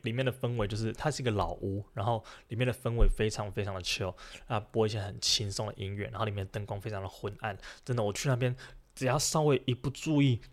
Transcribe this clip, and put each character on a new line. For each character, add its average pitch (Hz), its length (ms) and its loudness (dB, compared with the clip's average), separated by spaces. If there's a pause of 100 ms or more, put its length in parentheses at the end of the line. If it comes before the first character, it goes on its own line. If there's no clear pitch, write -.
里 113 100 -2
面 127 120 0
的 123 80 2
氛 120 240 -2
围， 110 100 0
就 104 80 -4
是 110 200 0
它 - 160 -2
是 139 120 -4
一 - 20 -2
个 117 80 2
老 90 200 2
屋， 98 400 -4
然 101 140 -2
后 113 180 0 (240)
里 117 80 -6
面 123 100 2
的 123 60 2
氛 117 240 -2
围 113 100 10
非 110 220 6
常 104 240 -4
非 107 100 -2
常 98 120 -4
的 92 80 -6
chill， 92 320 -2 (320)
啊， 113 120 0
播 110 280 2
一 104 40 2
些 107 80 -4
很 101 220 -6
轻 101 320 0
松 110 140 -4
的 104 100 -6
音 98 180 -4
乐， 101 120 -4
然 117 120 -8
后 113 60 0
里 107 60 0
面 101 120 -2
的 95 80 -6
灯 104 140 -6
光 101 160 -6
非 110 100 -8
常 98 120 -6
的 95 60 -6
昏 104 320 -8
暗。 104 160 -6 (280)
真 131 100 -2
的， 117 80 2
我 104 100 2
去 - 160 -2
那 131 80 4
边 127 180 2 (400)
只 - 100 -4
要 127 140 4
稍 156 240 2
微 143 240 4
一 123 80 2
不 139 160 -2
注 147 320 2
意， 131 180 6 (120)